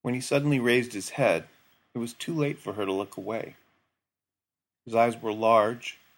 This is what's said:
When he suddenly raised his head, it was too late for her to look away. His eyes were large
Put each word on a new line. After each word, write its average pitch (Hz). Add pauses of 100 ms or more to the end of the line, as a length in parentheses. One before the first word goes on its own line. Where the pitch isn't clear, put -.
When 123
he 127
suddenly 143
raised 120
his 98
head, 95 (440)
it 123
was 117
too -
late 147
for -
her 101
to 98
look 98
away. 107 (1300)
His 113
eyes 113
were 110
large 110 (200)